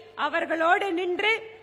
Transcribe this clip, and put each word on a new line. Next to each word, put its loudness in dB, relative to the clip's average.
அவர்களோடு 2
நின்று, 0